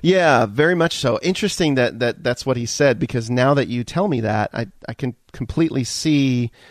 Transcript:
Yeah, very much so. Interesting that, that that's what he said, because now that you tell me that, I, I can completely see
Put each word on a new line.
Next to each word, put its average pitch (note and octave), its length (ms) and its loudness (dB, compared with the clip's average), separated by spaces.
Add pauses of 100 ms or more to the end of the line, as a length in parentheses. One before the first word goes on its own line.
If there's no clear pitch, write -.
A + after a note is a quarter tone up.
Yeah, D#3 440 4
very D3 280 0
much E3 220 0
so. A#2+ 260 0
Interesting F3 520 -2
that, B2 240 0
that A#2+ 240 -2
that's B2 240 -4
what C3 100 0
he A#2+ 100 -4
said, C3+ 320 2
because A#2 300 -4
now B2+ 260 2
that C3 140 0
you A#2+ 160 -4
tell G3 240 -2
me C3 120 -2
that, G#2+ 340 -2
I, A2+ 120 -4 (220)
I A2+ 60 -10
can B2+ 200 -6 (180)
completely C3 520 -2
see C3+ 680 0 (200)